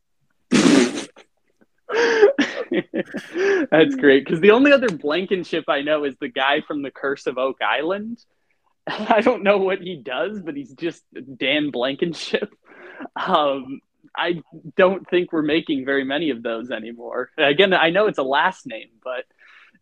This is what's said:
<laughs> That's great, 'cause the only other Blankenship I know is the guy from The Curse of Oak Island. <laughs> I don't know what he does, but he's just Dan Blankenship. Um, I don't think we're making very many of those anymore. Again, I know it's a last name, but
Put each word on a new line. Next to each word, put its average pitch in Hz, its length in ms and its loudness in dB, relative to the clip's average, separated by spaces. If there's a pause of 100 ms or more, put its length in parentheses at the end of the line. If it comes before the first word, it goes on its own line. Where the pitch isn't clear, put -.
(500)
<laughs> - 3250 0
That's 151 260 4
great, 135 300 4
'cause 165 140 -2
the 202 120 8
only 269 200 6
other 262 160 4
Blankenship 170 800 -4
I 147 140 0
know 147 220 0
is 135 140 -4
the 143 100 -8
guy 139 340 0
from 147 200 -8
The 131 80 -8
Curse - 360 -6
of 131 120 -6
Oak 131 240 -4
Island. 175 640 -4 (340)
<laughs> - 280 -20
I 214 340 0
don't 233 220 2
know 196 160 4
what 190 220 0
he 180 160 -10
does, 151 440 -6
but 156 160 -10
he's 135 180 -12
just 165 300 -8 (320)
Dan 143 340 0
Blankenship. 139 840 -4 (640)
Um, 139 640 -2 (360)
I 170 260 -4 (340)
don't 185 320 2
think 180 240 0
we're 160 100 -2
making 151 420 -2
very 139 200 0
many 143 260 -2
of 117 120 -6
those 117 280 -6
anymore. 117 680 -10
Again, 156 340 4
I 165 180 2
know 196 160 2
it's 190 120 -2
a 151 60 -2
last 151 420 -2
name, 113 220 -14 (140)
but 127 220 -10 (580)